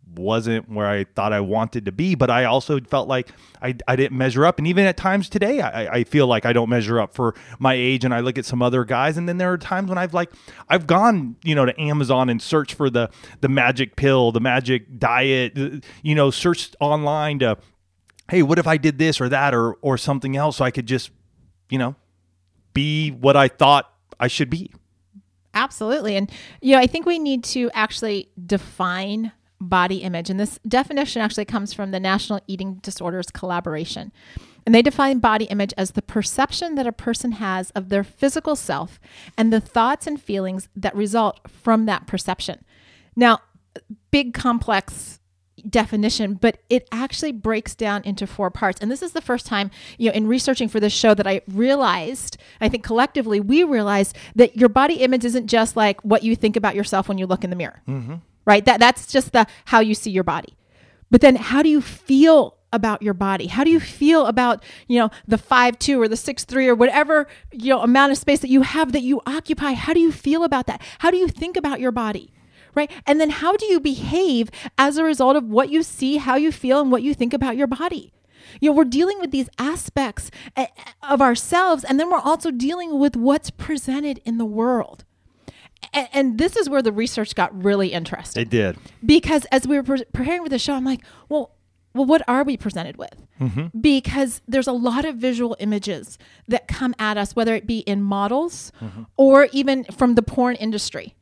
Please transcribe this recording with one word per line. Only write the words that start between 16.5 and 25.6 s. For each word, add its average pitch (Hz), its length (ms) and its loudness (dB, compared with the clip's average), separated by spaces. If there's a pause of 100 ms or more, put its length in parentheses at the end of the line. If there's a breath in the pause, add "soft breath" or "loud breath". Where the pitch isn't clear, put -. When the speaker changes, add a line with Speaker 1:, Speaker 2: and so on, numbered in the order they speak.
Speaker 1:
online 151 600 -2
to, 117 180 2 (720)
"Hey, 180 140 4
what 160 160 2
if 165 80 0
I 160 100 2
did 147 200 0
this 156 220 0
or 123 100 -2
that 139 240 0
or, 117 280 0
or 135 160 0
something 135 400 -4
else 147 200 -2
so 135 80 0
I 127 60 0
could 120 140 -6
just, 127 260 -4 (580)
you 135 80 -4
know, 127 180 -4 (800)
be 151 380 -2
what 135 240 2
I 139 120 6
thought 139 440 2 (280)
I 120 80 2
should 127 220 -2
be?" 165 220 -8 (840)
Speaker 2:
Absolutely. 220 600 -4